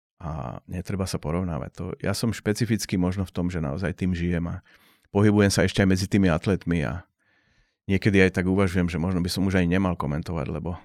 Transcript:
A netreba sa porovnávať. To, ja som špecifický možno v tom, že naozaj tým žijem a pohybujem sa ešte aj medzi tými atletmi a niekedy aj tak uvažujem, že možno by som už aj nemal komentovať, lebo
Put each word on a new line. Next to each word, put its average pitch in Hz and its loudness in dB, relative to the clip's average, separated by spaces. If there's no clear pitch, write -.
A 73 -8
netreba 92 -6
sa - -6
porovnávať. 82 -4
To, 92 -10
ja 98 -4
som 117 -2
špecifický 107 -2
možno 92 -2
v - -14
tom, 87 -2
že 90 -4
naozaj 80 -4
tým 92 -2
žijem 85 -2
a 90 -10
pohybujem 104 4
sa 90 2
ešte 95 2
aj 92 4
medzi 95 0
tými 98 4
atletmi 85 0
a 67 -6
niekedy 95 4
aj 92 4
tak 92 0
uvažujem, 92 2
že 82 -4
možno 90 -2
by 87 -2
som 92 -2
už 92 2
aj 87 2
nemal 92 2
komentovať, 76 -4
lebo 82 -6